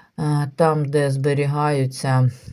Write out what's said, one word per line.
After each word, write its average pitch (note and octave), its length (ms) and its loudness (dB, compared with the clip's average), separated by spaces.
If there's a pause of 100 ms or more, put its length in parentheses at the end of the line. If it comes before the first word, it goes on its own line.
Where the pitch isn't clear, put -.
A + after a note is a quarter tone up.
(160)
а, D3 400 -2
там, D#3 300 2
де C#3+ 260 0
зберігаються, C#3 1160 0 (240)